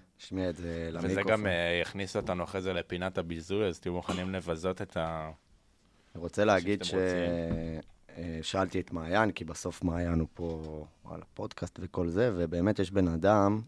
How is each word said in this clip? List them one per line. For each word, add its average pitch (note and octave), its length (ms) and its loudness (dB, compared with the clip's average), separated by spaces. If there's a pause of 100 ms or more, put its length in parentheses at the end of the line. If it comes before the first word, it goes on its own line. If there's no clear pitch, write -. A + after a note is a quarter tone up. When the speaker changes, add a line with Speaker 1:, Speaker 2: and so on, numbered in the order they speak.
(180)
Speaker 1:
נשמיע F#2 300 -4
את E2 60 -4
זה E2 340 -6
Speaker 2:
וזה E2+ 180 -4
Speaker 1:
למיקרופון. G2 240 2
Speaker 2:
גם, G#2+ 160 2
אה, F2 340 2
יכניס G2 340 -4
אותנו F#2 280 0
אחרי F#2+ 180 -4
זה F#2 120 -2
לפינת F2+ 440 -2
הביזוי, F2 500 -2
אז F2 120 -2
תהיו F2 140 -4
מוכנים F2+ 380 -2
לבזות F2 500 -2
את - 160 -6
ה-, D#2+ 340 -4 (840)
Speaker 1:
אני E2 60 -10
רוצה F#2+ 240 2
להגיד G2 380 4
Speaker 2:
שאתם F#2 140 0
רוצים. E2+ 840 0
Speaker 1:
ש-, - 100 -18 (260)
אה, E2 240 -8
שאלתי F#2+ 380 0
את F2 140 -6
מעיין, F2+ 380 2
כי F2 140 -6
בסוף E2 380 -8
מעיין E2+ 360 2
הוא D#2 140 2
פה D#2 520 -6 (260)
על E2 100 -10
הפודקאסט - 600 -10
וכל F2+ 280 -2
זה, A2 260 4
ובאמת F2 440 2
יש F#2 120 0
בן F#2+ 160 4
אדם G2+ 600 6